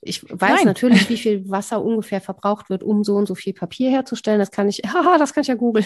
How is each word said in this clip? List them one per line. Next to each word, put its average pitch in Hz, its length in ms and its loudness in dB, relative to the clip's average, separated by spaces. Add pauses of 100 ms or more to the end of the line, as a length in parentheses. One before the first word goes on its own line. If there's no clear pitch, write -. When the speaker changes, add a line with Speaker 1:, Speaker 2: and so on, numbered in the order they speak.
Speaker 1:
ich - 260 -10
weiß 202 280 0
Speaker 2:
Nein. 370 80 4
Speaker 1:
natürlich, 202 440 4
wie 233 80 -2
viel 196 320 -2
Wasser 202 340 -4
ungefähr 208 380 -2
verbraucht 202 480 -6
wird, 190 140 -4
um 208 200 0
so 208 120 0
und 202 120 2
so 185 60 -6
viel 190 200 -8
Papier 254 360 -4
herzustellen. 247 480 -2
Das 202 140 0
kann 202 180 0
ich, - 140 -6
<laughs> 202 100 -8
haha, 349 240 4
das 285 160 2
kann 302 80 0
ich 285 60 -4
ja 254 80 0
googeln. 220 300 0